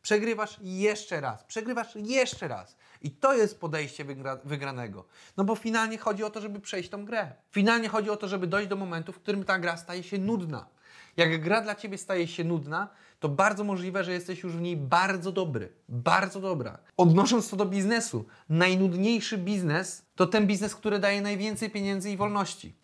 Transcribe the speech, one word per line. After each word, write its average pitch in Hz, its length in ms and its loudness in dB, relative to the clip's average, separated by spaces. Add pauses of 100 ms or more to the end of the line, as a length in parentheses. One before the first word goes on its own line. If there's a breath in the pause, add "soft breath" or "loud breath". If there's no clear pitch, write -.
Przegrywasz 214 600 0
jeszcze 196 600 -2
raz. 120 220 -6
Przegrywasz 226 520 -6
jeszcze 220 520 -2
raz. 98 300 -10 (240 soft breath)
I 147 100 -6
to 277 220 2
jest 214 260 2
podejście 151 460 -6
wygra-, 135 400 -8
wygranego. 131 600 -8 (320 loud breath)
No 196 60 2
bo 214 120 0
finalnie 220 420 -2
chodzi 214 260 -4
o 214 60 -4
to, 214 120 -10
żeby 208 180 -10
przejść 185 300 -8
tą 202 160 -10
grę. 208 260 -4 (200)
Finalnie 226 380 4
chodzi 214 200 0
o 208 80 0
to, 208 100 -6
żeby 180 200 -2
dojść 196 220 0
do 202 60 -2
momentu, 180 380 -6
w - 60 -20
którym 202 240 -4
ta 190 160 2
gra 170 180 -2
staje 175 260 -10
się 196 140 -6
nudna. 185 480 -2 (520 loud breath)
Jak 165 240 4
gra 208 200 2
dla 208 140 -6
ciebie 196 220 -10
staje 175 300 -2
się 170 160 -6
nudna, 165 440 -2 (320 soft breath)
to 156 100 -2
bardzo 196 340 2
możliwe, 185 400 -2
że 175 80 -2
jesteś 180 320 -6
już 170 140 -6
w 170 40 -4
niej 175 160 -2
bardzo 175 540 2
dobry, 151 420 -4 (160)
bardzo 185 520 2
dobra. 185 360 -4 (200)
Odnosząc 190 520 8
to 202 60 -6
do 196 100 2
biznesu, 196 600 0 (240 loud breath)
najnudniejszy 185 880 4
biznes 180 680 -2 (100)
to 185 120 6
ten 208 200 4
biznes, 208 280 0
który 208 240 0
daje 202 220 2
najwięcej 202 480 -2
pieniędzy 196 420 -2
i 190 60 -4
wolności. 208 680 -4